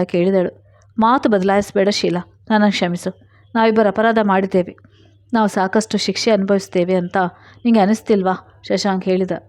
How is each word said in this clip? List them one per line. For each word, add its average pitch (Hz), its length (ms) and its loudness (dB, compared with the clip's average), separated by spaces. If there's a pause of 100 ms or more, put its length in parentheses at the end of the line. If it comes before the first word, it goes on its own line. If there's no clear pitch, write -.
ಕೇಳಿದಳು. 180 600 -2 (340)
"ಮಾತು 247 300 2
ಬದಲಾಯಿಸಬೇಡ 202 600 0
ಶೀಲಾ, 175 500 -4 (100)
ನನ್ನನ್ನು 208 220 2
ಕ್ಷಮಿಸು. 180 500 -4 (340)
ನಾವಿಬ್ಬರು 226 320 2
ಅಪರಾಧ 220 360 0
ಮಾಡಿದ್ದೇವೆ, 190 520 0 (580)
ನಾವು 220 140 2
ಸಾಕಷ್ಟು 208 500 -2
ಶಿಕ್ಷೆ 202 340 -2
ಅನುಭವಿಸ್ತೇವೆ 196 640 0
ಅಂತ 175 220 -2 (480)
ನಿಂಗೆ 226 140 4
ಅನಿಸ್ತಿಲ್ವಾ?" 190 880 -2
ಶಶಾಂಕ್ 190 380 -2
ಹೇಳಿದ. 185 260 -2 (180)